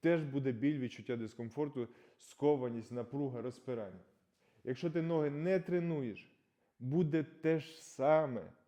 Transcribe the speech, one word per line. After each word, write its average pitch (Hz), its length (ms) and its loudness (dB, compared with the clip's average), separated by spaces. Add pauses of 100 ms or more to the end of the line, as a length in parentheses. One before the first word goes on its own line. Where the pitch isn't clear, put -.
теж 165 220 4
буде 135 300 -2
біль, 139 260 0
відчуття 120 380 -4
дискомфорту, 117 720 -4 (300)
скованість, 123 720 0
напруга, 123 500 -4
розпирання. 113 580 -6 (640)
Якщо 131 260 -2
ти 160 120 0
ноги 160 280 2
не 170 300 0
тренуєш, 165 760 -2 (420)
буде 151 440 2
те 160 360 0
ж - 240 -10
саме 135 720 2 (160)